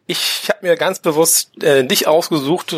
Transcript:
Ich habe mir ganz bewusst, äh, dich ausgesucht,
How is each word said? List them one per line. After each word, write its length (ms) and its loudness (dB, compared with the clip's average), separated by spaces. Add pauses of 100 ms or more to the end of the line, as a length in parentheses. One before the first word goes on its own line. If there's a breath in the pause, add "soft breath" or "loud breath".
Ich 420 -6
habe 180 -4
mir 120 2
ganz 220 -2
bewusst, 640 0
äh, 240 4
dich 220 0
ausgesucht, 720 0